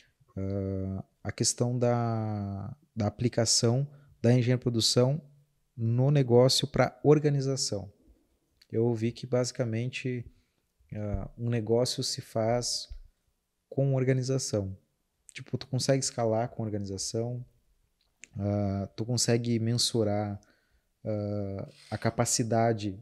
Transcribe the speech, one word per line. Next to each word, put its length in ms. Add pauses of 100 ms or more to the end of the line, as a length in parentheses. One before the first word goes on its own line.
(360)
Ah, 680 (200)
a 80
questão 460
da, 960 (200)
da 120
aplicação 800 (340)
da 100
engenharia 260
de 60
produção 580 (560)
no 320
negócio 580
pra 360
organização. 880 (800)
Eu 220
vi 180
que 160
basicamente, 960 (680)
ah, 440
um 120
negócio 540
se 180
faz 680 (800)
com 240
organização. 800 (560)
Tipo, 280
tu 80
consegue 360
escalar 460
com 140
organização, 800 (920)
ah, 580
tu 100
consegue 540
mensurar, 800 (640)
ah, 640 (240)
a 60
capacidade 1040